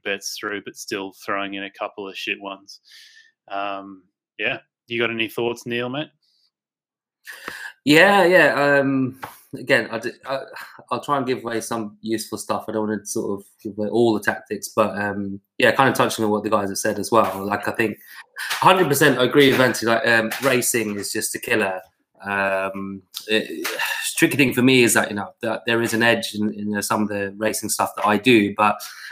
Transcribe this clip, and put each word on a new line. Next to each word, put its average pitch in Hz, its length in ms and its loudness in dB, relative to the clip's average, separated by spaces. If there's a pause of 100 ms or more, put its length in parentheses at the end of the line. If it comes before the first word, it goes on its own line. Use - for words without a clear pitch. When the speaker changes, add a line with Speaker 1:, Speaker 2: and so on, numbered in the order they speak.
Speaker 1:
bets 98 360 -6
through, 104 240 -8
but - 140 -16
still 98 360 -10 (100)
throwing 98 320 -6
in 98 80 -8
a 98 80 -12
couple 101 360 -10
of 95 100 -14
shit 101 240 -8
ones. 98 380 -14 (720)
Um, 98 520 -8 (360)
yeah. 123 200 -4 (280)
You 120 120 -4
got 117 120 0
any 113 180 -4
thoughts, 120 380 -6
Neil, 120 220 -4
mate? 147 200 -8 (1800)
Speaker 2:
Yeah, 180 400 8
yeah. 143 540 6
Um, 135 420 0 (340)
again, 127 360 0
I 113 80 -4
d-, 120 140 -8 (120)
I, 135 140 -4 (500)
I'll 120 140 -4
try 143 140 0
and 127 100 -2
give 113 160 -2
away 113 180 -4
some 110 400 -6
useful 110 380 -6
stuff. - 280 -6
I 107 40 -6
don't 107 180 -2
wanna 104 160 -4
sort 101 340 -4
of - 60 -20 (160)
give 104 160 -10
away 104 120 -4
all 113 260 4
the 101 80 -4
tactics, - 460 -6
but, 104 280 0
um, 101 420 -6 (200)
yeah, 120 140 6
kind 135 160 4
of 107 60 2
touching 113 300 0
on 107 60 2
what 104 120 0
the 107 60 -4
guys 101 200 2
have 98 100 -8
said 107 180 -2
as 98 140 -6
well. 98 340 2
Like, 101 220 -4
I 104 40 0
think 107 280 -2 (400)
hundred - 480 4
percent 135 340 4
agree 135 300 6
with 117 100 4
Anthony, 113 300 2
like, 113 160 0
um, 113 240 2 (100)
racing 120 540 0
is 101 180 -8
just - 220 -4
a - 40 -10
killer. 98 420 -2 (420)
Um, 98 800 -4 (240)
it, 107 400 -2 (500)
tricky 147 200 2
thing 127 160 2
for 123 100 2
me 131 200 6
is 110 120 4
that, 104 140 0
you 104 60 -8
know, 98 180 -8 (100)
that 110 240 -4
there 117 160 2
is 113 100 -2
an 113 80 0
edge 117 320 2
in, 107 180 -2
in, 104 240 -6
uh, 104 60 -2
some 110 220 -2
of 101 60 -2
the 101 280 -6
racing 107 320 -4
stuff - 260 -2
that - 120 -4
I 107 100 4
do, 104 380 4
but, 107 260 0 (300)